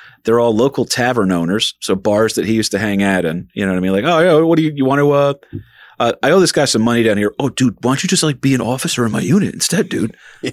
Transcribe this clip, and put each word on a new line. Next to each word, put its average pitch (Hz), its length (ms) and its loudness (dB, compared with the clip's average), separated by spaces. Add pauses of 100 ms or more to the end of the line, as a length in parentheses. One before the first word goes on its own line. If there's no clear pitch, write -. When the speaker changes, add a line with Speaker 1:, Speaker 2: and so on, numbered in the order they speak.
(240)
Speaker 1:
they're 117 160 2
all 117 160 2
local 127 300 0
tavern 120 460 0
owners, 90 500 -2
so - 140 -2
bars 107 400 0
that 87 100 -2
he 110 80 0
used 110 180 -2
to 98 80 -2
hang 101 240 -2
at, 95 220 0
and 87 280 -6
you 98 120 -4
know 95 60 0
what 92 60 -2
I 90 40 -2
mean? 92 100 0
Like, 101 140 0
"Oh, 165 140 2
yeah, 165 260 4
what 165 120 2
do 160 60 2
you, 156 120 -2
you 139 100 -2
wanna, 143 240 2
uh, 143 240 2 (680)
uh, 117 220 0
I 135 100 2
owe 190 80 6
this 170 120 4
guy 151 140 0
some 110 180 0
money 117 200 2
down 107 140 2
here." 104 220 0
"Oh, 135 100 -2
dude, 123 320 0
why 120 100 0
don't 135 120 -2
you 180 60 -4
just, 185 140 0
like, 151 160 -2
be 135 140 0
an 127 80 0
officer 123 440 -4
in 110 60 -2
my 107 100 -2
unit 147 320 0
instead, - 360 -2
dude? - 260 -6 (280)
Speaker 2:
<laughs> - 100 -